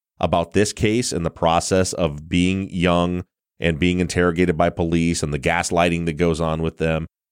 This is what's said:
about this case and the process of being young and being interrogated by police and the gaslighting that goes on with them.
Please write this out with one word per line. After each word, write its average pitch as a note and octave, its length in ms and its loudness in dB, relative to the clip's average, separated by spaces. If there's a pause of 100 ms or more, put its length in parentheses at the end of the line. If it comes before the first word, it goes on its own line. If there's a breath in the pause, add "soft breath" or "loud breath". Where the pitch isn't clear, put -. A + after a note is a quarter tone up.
(200)
about E2+ 320 0
this - 220 2
case A#2 380 -2
and E2+ 140 -4
the D#2 60 -2
process F2 640 2
of D2+ 340 -4
being F2+ 420 0
young F2 540 0 (360)
and D#2+ 200 0
being F2+ 200 2
interrogated F2 580 2
by F2 120 2
police E2+ 540 0
and D2 100 -4
the D2 60 -4
gaslighting E2+ 680 0
that E2 80 -2
goes D#2+ 280 0
on D#2+ 200 -2
with E2 160 -4
them. D#2+ 300 -2 (240)